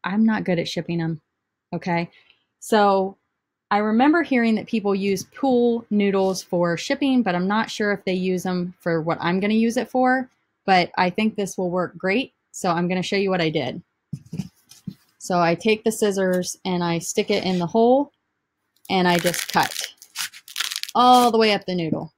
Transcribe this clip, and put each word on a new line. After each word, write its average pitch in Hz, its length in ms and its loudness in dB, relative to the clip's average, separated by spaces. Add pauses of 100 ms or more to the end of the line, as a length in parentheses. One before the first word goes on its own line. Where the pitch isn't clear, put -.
I'm 202 220 0
not 214 200 2
good 180 140 0
at 170 100 -4
shipping 170 340 -4
'em, 165 180 -4 (540)
okay? 170 360 -4 (500)
So 196 580 2 (520)
I 208 80 2
remember 254 440 4
hearing 233 320 2
that - 120 -4
people 202 280 0
use 196 300 -2
pool 240 680 0
noodles 190 520 2
for 170 360 -2
shipping, 262 440 0
but 180 120 0
I'm 180 120 -2
not 208 240 -2
sure 208 220 -2
if 196 140 -4
they 185 80 -2
use 185 320 -2
'em 180 340 -4
for 165 220 -2
what 160 180 -2
I'm 180 200 0
gonna 208 120 0
use 226 240 2
it 226 140 -4
for, 254 400 0 (340)
but 185 320 2
I 180 140 0
think 214 240 -2
this 196 240 -6
will 185 100 -2
work 175 300 -4
great, 202 340 -2 (180)
so - 200 -4
I'm 175 180 0
gonna 180 140 -2
show 202 140 -4
you 196 120 0
what 180 140 0
I 160 80 0
did. 151 320 -6 (1400)
So 180 200 -2
I 170 160 2
take 214 300 0
the 226 80 2
scissors 190 720 -2
and 180 180 -2
I 170 160 -2
stick 202 320 -4
it 202 140 -2
in 185 140 0
the 170 80 -2
hole, 240 440 2 (800)
and 185 180 2
I 175 120 4
just - 340 -4
cut - 400 -2 (1000)
all 247 360 6
the 220 80 2
way 220 140 4
up 196 140 -2
the 185 80 -6
noodle. 160 440 -4